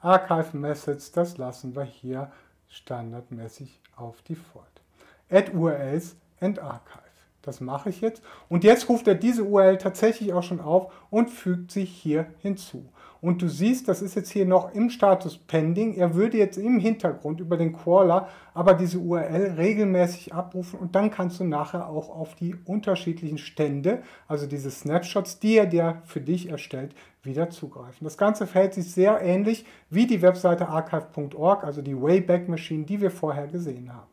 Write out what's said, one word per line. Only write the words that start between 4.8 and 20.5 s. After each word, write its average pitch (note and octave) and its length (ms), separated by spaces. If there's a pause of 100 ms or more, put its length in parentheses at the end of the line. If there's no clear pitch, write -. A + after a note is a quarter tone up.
Add G3+ 260
U E3 120
R D3 100
Ls C#3 380 (260)
and F#3+ 160
Archive. - 460 (400)
Das C3 180
mache C3+ 280
ich F3+ 120
jetzt. A3+ 220 (260)
Und F3 140
jetzt A#3+ 260
ruft A#3 180
er G3+ 60
diese A3+ 300
U G3+ 160
R F#3+ 60
L F#3+ 120
tatsächlich G3 560
auch F3 80
schon F3 200
auf E3+ 300 (200)
und A#3 180
fügt F3+ 400
sie G3 160
hier D#3+ 400 (140)
hinzu. F#3 460 (360)
Und F3 200
du F3 60
siehst, G3 400
das F#3+ 160
ist F#3+ 100
jetzt G3+ 160
hier G3 160
noch F3+ 300
im A#3 160
Status F#3+ 460
Pending. E3+ 580
Er F3 180
würde A3 240
jetzt G3 200
im A3 220
Hintergrund E3+ 600
über F3 180
den E3 180
Crawler F#3 520 (260)
aber F3+ 220
diese F3 240
U F3 160
R D#3+ 120
L F#3 260
regelmäßig F#3 800
abrufen F3+ 460